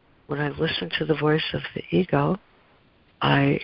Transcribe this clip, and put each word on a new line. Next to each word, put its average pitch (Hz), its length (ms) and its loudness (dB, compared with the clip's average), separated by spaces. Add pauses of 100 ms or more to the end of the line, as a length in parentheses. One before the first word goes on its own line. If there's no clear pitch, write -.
(260)
When 147 140 -4
I 147 100 0
listen 160 480 -4
to 160 60 -2
the 151 120 2
voice 151 280 2 (100)
of 143 80 -4 (120)
the - 160 -8
ego, 170 480 2 (840)
I 139 420 4